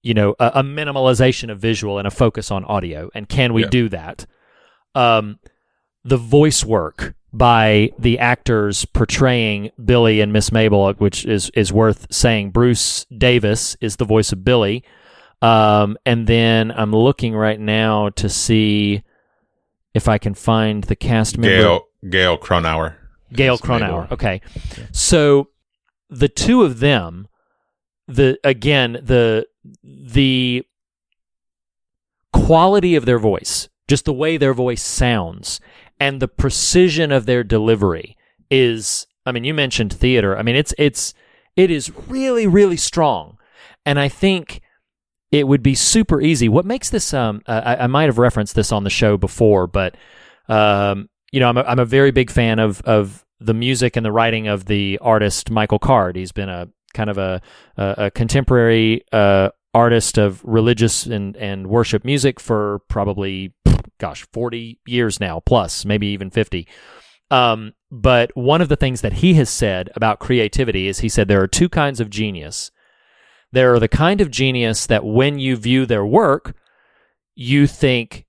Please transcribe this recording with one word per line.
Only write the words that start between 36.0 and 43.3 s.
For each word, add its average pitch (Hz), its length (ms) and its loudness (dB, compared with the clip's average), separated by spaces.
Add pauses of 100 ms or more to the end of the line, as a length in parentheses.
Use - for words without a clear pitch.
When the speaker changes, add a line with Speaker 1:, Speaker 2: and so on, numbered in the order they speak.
Speaker 1:
the 127 60 -2
precision 160 840 0
of 127 140 2
their 123 180 0
delivery 107 720 0 (320)
is, 117 560 0 (200)
I 127 60 -4
mean, 120 120 -6
you 147 100 -4
mentioned 127 400 -2
theater. 104 440 0
I 104 60 -8
mean, 117 120 -2
it's, 143 220 -2
it's, - 360 -2 (420)
it 180 140 4
is 151 220 -6 (160)
really, 254 400 -2
really 185 300 4
strong. 101 600 -4 (480)